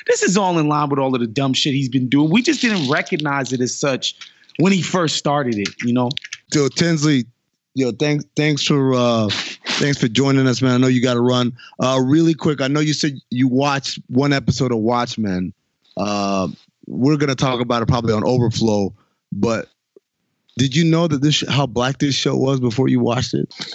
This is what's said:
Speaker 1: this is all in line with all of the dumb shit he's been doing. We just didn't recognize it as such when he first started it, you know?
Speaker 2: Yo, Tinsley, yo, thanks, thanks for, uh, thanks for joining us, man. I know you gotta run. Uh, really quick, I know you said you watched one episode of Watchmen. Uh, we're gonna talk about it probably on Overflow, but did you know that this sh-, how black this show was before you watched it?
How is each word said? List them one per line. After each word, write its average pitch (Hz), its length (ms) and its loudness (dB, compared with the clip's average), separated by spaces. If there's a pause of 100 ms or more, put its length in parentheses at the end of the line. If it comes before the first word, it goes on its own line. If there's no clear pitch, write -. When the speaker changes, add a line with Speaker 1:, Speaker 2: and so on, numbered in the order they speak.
Speaker 1:
this 466 160 2
is 214 160 2
all 180 220 2
in 147 80 2
line 147 220 0
with 143 100 0
all 131 160 0
of 123 60 0
the 120 60 -2
dumb 131 260 0
shit 143 200 0
he's 135 160 0
been 127 180 0
doing. 143 220 4
We 233 140 2
just 302 180 0
didn't 202 260 0
recognize 147 640 -2
it 127 80 -2
as 123 160 -2
such - 400 -4 (440)
when 190 140 4
he 175 100 0
first 175 320 -2
started 143 420 -2
it, 98 120 -4 (140)
you 120 80 0
know? 123 180 0 (440)
Speaker 2:
Yo, 143 140 2
Tinsley, 151 580 0 (480)
yo, 131 180 0
thanks, 147 320 -2 (120)
thanks 151 280 0
for, 135 300 2
uh, 117 340 2 (520)
thanks 143 180 0
for 131 100 0
joining 135 400 2
us, 120 140 0
man. 127 140 2
I - 20 2
know 131 100 4
you 127 140 2
gotta 123 180 2
run. 123 340 2 (260)
Uh, 131 260 0
really 165 300 4
quick, 143 260 -2
I 131 60 -2
know 143 120 0
you 151 140 0
said 139 260 -4 (120)
you 127 160 2
watched 135 500 0 (100)
one 139 260 2
episode 131 380 0
of 113 60 -2
Watchmen. 110 760 -2 (460)
Uh, 101 520 -2 (380)
we're 127 280 2
gonna 143 200 -2
talk 127 260 -2
about 117 200 0
it 110 60 -2
probably 117 260 0
on 107 120 0
Overflow, 110 680 0 (380)
but 101 380 -2 (880)
did 131 180 0
you 165 100 2
know 165 220 2
that 143 140 0
this 147 140 2
sh-, - 140 -2
how 135 180 0
black 123 320 -2
this 139 160 0
show 135 200 -2
was 131 240 2
before 123 300 0
you 127 100 4
watched 120 340 0
it? - 200 -4 (220)